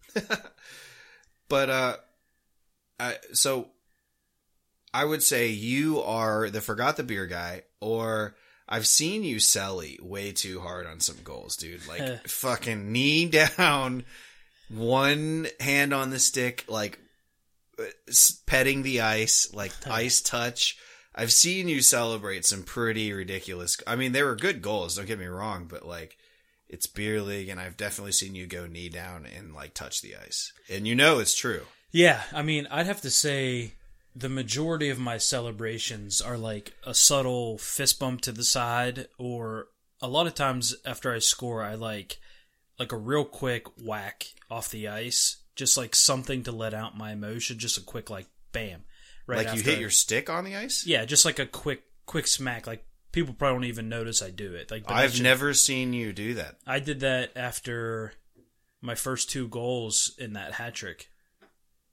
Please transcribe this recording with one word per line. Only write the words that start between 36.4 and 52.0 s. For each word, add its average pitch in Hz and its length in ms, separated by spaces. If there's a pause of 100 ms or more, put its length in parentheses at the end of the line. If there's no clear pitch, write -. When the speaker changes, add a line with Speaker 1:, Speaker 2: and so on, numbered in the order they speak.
Speaker 1:
a 127 80
subtle 123 640
fist - 400
bump 127 220
to 127 100
the 117 140
side, 123 640 (100)
or 117 480 (340)
a 131 60
lot 151 220
of - 80
times 127 400 (100)
after 127 260
I 117 60
score, 113 460
I, 107 100
like, 110 460 (600)
like, 123 100
a 123 60
real 131 280
quick 123 420 (140)
whack 107 460 (240)
off 113 200
the 107 180
ice, 113 480 (180)
just, - 220
like, 120 180
something 131 480
to 123 100
let 110 220
out 107 240
my 107 140
emotion, 110 480
just 117 180
a 98 40
quick, - 280
like, 95 160 (240)
bam, 101 320 (460)
right 123 100
Speaker 2:
Like, 113 160
you 113 60
Speaker 1:
after. 113 100
Speaker 2:
hit 156 100
your 110 100
stick - 380
on 170 160
the 190 120
ice? - 300
Speaker 1:
Yeah, 139 180
just, 143 200
like, 160 140
a 135 80
quick, - 360 (240)